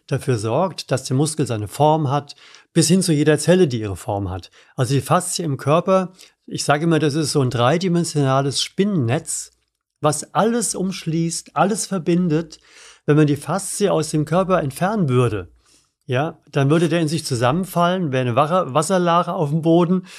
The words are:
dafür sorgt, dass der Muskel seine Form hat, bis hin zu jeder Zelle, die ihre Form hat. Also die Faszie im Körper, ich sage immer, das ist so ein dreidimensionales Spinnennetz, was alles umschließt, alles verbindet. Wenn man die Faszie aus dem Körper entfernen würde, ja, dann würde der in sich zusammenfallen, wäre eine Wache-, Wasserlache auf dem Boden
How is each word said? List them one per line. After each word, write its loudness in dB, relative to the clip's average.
dafür -2
sorgt, -2
dass -2
der -2
Muskel 0
seine -6
Form 2
hat, -4
bis 2
hin 4
zu 0
jeder 4
Zelle, 4
die -2
ihre -4
Form -6
hat. -10
Also -2
die 2
Faszie -2
im -4
Körper, 0
ich -8
sage 2
immer, 2
das 0
ist -2
so 0
ein 2
dreidimensionales 0
Spinnennetz, -2
was -4
alles 0
umschließt, -4
alles 0
verbindet. -2
Wenn 2
man 4
die 0
Faszie -4
aus 0
dem -2
Körper 0
entfernen -2
würde, 0
ja, -4
dann 2
würde 4
der 0
in 0
sich -4
zusammenfallen, 0
wäre 0
eine 0
Wache-, 0
Wasserlache 2
auf -2
dem 0
Boden 4